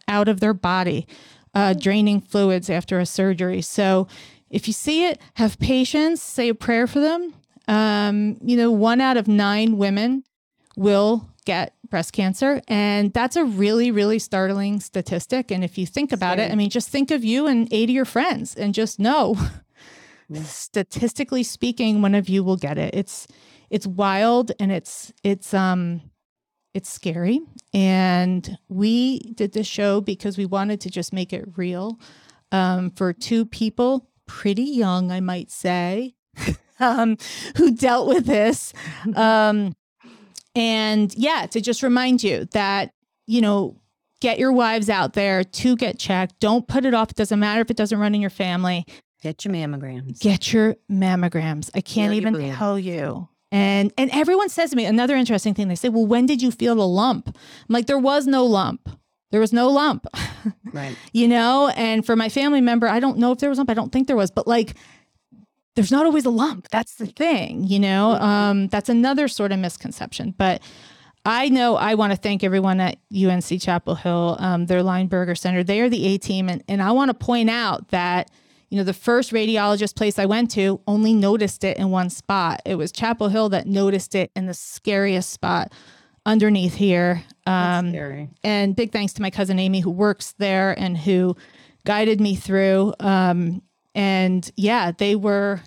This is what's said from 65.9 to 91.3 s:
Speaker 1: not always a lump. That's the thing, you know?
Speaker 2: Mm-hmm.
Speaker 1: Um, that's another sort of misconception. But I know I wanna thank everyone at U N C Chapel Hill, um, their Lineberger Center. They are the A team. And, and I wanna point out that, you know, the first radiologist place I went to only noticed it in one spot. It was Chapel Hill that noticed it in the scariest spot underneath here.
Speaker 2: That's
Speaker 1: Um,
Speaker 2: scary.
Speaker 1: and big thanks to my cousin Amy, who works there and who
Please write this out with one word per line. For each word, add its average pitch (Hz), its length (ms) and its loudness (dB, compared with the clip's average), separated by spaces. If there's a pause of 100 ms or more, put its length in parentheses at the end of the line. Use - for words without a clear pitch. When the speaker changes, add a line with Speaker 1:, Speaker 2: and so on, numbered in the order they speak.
Speaker 1:
not 285 160 4
always 302 180 2
a 254 60 2
lump. 233 400 -2
That's 226 260 -4
the 226 100 -8
thing, 233 600 -2
you 196 140 2
know? 196 340 2
Speaker 2:
Mm-hmm. - 100 0
Speaker 1:
Um, 202 440 2
that's 208 200 -4
another 262 380 2
sort 202 240 -2
of 196 80 0
misconception. - 800 -8
But 185 240 0 (600)
I 247 240 0
know 247 260 4
I 214 220 0
wanna 208 180 2
thank 202 300 -2
everyone 190 340 2
at 185 200 -2 (120)
U 190 180 2
N 180 120 2
C 185 180 -4
Chapel 175 380 -2
Hill, 170 420 -2
um, 175 280 0
their 180 160 2
Lineberger 180 540 0
Center. 180 280 0
They 196 160 0
are 247 80 2
the 226 180 0
A 196 120 2
team. 190 300 -2
And, 180 200 -4
and 196 120 -2
I 196 120 2
wanna 262 220 2
point 233 360 0
out 226 380 -2
that, 180 420 -2 (400)
you 196 80 -4
know, 196 60 0
the 190 80 0
first 240 400 0
radiologist 214 640 0
place 208 220 0
I 196 80 2
went 226 260 0
to 196 340 0
only 214 260 2
noticed 202 520 2
it 190 140 -2
in 190 120 0
one 185 200 0
spot. 185 540 -4
It 190 120 -4
was 160 160 -4
Chapel 226 380 -2
Hill 220 180 2
that 190 180 -2
noticed 196 480 0
it 190 220 -2
in 190 100 -4
the 180 80 -8
scariest 196 760 -2
spot 180 420 -4 (520)
underneath 208 500 2
here. 175 480 2 (220)
Speaker 2:
That's 180 400 2
Speaker 1:
Um, 175 60 -2
Speaker 2:
scary. 147 380 -8 (140)
Speaker 1:
and 202 320 0
big 214 160 -2
thanks 208 220 -4
to 208 100 -8
my 190 80 -2
cousin 185 300 -2
Amy, 190 180 0
who 175 120 -2
works 196 480 -2
there 190 380 0
and 180 220 -4
who 180 380 2 (480)